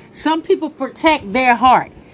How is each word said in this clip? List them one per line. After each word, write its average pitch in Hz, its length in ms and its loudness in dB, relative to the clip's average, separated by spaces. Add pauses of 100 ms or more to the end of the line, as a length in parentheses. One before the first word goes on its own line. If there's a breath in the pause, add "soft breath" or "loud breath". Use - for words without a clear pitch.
(100)
Some 320 320 -4
people 320 280 -2
protect 262 600 -4
their 247 220 2
heart. 233 380 2 (220 loud breath)